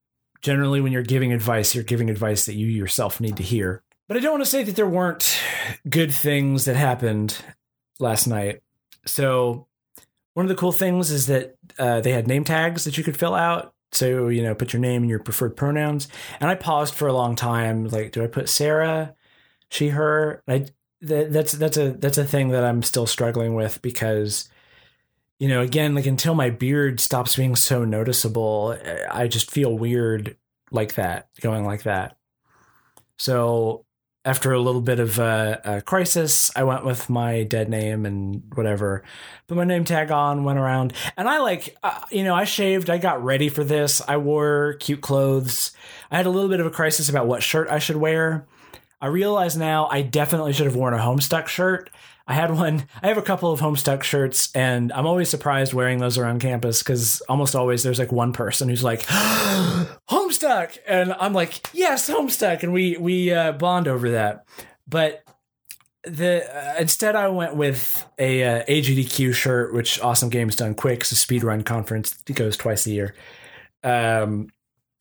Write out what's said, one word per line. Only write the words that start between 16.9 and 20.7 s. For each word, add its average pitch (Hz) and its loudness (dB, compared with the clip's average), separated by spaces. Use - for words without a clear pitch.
for 147 0
a 131 2
long 120 2
time. 113 0
Like, 110 -4
do 113 -2
I - 0
put 131 -4
Sarah, 156 0
she, 147 0
her? 151 0
I, 139 0